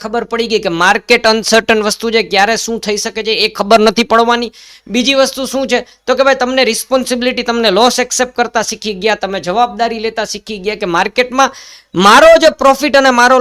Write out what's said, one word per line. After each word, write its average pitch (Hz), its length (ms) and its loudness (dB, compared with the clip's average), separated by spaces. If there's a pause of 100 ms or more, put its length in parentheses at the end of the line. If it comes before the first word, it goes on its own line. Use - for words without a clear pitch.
ખબર 220 280 -6
પડી 233 220 -4
ગઈ 208 140 0
કે 180 40 -2 (120)
માર્કેટ 220 480 2
અનસર્ટન 220 560 0
વસ્તુ 220 280 -4
છે, 226 160 0
ક્યારે 202 320 2
શું 226 220 -6
થઈ 208 180 -4
શકે 220 240 -8
છે 220 80 -2 (100)
એ 214 40 -2 (100)
ખબર 208 220 2
નથી 220 320 0
પડવાની. 233 380 0 (440)
બીજી 254 260 0
વસ્તુ 262 220 -2 (100)
શું 269 200 -4
છે 233 60 0 (280)
તો 254 100 0
કે 262 100 0
ભાઈ 262 160 2
તમને 254 280 -2
રિસ્પોન્સિબિલિટી, 247 760 -4
તમને 233 300 0
લોસ 240 260 2
એક્સેપ્ટ 247 340 -4
કરતા 226 240 -2
શીખી 214 400 -8
ગયા, 208 200 0
તમે 190 240 -6
જવાબદારી 226 600 -2
લેતા 220 260 -6
શીખી 208 340 -12
ગયા 208 160 -6
કે 196 140 -4
માર્કેટમાં 247 560 -2 (540)
મારો 277 240 8 (140)
જે 311 60 6 (120)
પ્રોફિટ 277 380 2
અને 269 100 4
મારો 247 300 4